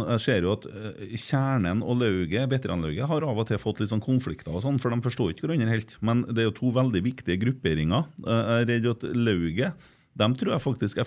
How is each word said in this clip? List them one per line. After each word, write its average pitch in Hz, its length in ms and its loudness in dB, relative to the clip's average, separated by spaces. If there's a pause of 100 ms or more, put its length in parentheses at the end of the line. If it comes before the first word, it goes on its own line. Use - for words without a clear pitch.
(160)
jeg 110 100 0
ser 107 220 4
jo 101 60 2
at, - 120 -4
eh, 104 480 -12
Kjernen 117 720 0
og 123 180 0
lauget, 101 480 2
veteranlauget, 95 560 -2
har 156 180 -2
av 123 140 -2
og 113 100 0
til 107 140 0
fått 107 180 -4
litt 104 100 0
sånn 107 140 0
konflikter 90 520 -2
og 92 80 -2
sånn, 139 180 0
for 127 80 -2
de 120 120 -2
forstår 120 340 -2
ikke - 120 -8
hverandre 135 220 0
helt. 110 320 -2
Men 117 220 2
det 113 160 -2
er 113 100 4
jo 107 80 -4
to 123 140 0
veldig 117 320 2
viktige 95 360 -2
grupperinger. 98 680 2 (180)
Eh, 117 180 2
jeg 117 180 2
er 117 120 2
redd 117 160 2
at 113 120 -2 (140)
lauget, 107 580 2 (440)
dem 110 160 4
tror - 240 0
jeg - 80 -4
faktisk, 123 320 0
jeg - 100 0